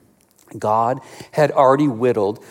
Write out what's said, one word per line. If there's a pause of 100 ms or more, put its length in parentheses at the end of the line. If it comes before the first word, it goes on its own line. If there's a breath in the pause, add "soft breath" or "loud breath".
(580)
God (320 loud breath)
had
already
whittled